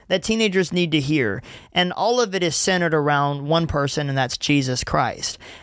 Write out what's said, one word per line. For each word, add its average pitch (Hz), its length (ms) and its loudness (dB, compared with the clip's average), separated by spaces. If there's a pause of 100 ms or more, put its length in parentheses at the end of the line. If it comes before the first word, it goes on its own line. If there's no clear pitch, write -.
that 185 160 0
teenagers 208 480 0
need 175 200 0
to 156 80 2
hear. 131 420 0 (320)
And 180 200 0
all 233 260 0
of 208 160 0
it 185 80 0
is 170 120 0
centered 175 380 2
around 143 540 0
one 165 200 2
person, 143 420 -2
and 135 80 -2
that's 131 200 -2
Jesus 131 460 0
Christ. - 540 -2 (260)